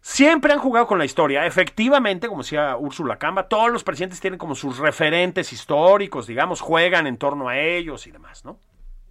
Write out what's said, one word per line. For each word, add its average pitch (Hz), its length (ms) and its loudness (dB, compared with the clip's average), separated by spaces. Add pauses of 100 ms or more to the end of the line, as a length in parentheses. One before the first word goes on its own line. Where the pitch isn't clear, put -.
siempre 294 500 4
han 294 60 4
jugado 240 280 2
con 202 120 0
la 147 80 0
historia. 147 400 0
Efectivamente, 220 800 0
como 165 140 -8
decía 147 340 -2
Úrsula 135 420 -6
Camba, 185 300 -2
todos 226 240 2
los 233 120 -4
presidentes 180 360 -6
tienen 185 180 -6
como 156 160 -8
sus 127 240 -8
referentes 165 720 0
históricos, 151 760 2
digamos, 143 340 -2
juegan 165 460 2
en 123 100 -4
torno 139 320 -4
a 123 100 -2
ellos 160 480 -4
y - 40 -20
demás, - 340 -20
¿no? 220 140 -18 (520)